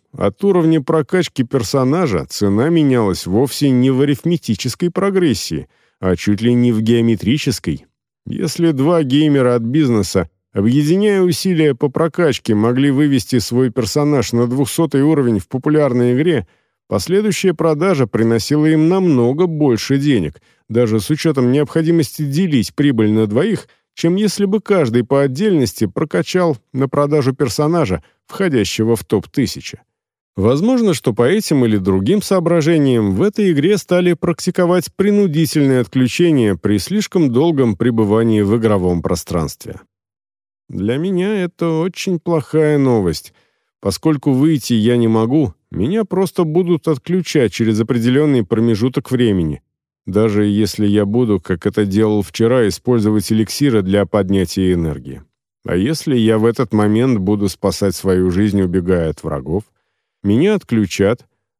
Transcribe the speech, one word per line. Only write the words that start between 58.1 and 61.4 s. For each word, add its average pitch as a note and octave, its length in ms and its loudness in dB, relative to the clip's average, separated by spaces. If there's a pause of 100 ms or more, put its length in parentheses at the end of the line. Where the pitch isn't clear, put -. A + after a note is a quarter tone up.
жизнь, G2 320 0
убегая F2 480 0
от - 120 -10
врагов? D2+ 420 -6 (580)
Меня C3 320 2
отключат, G#2+ 720 -2 (320)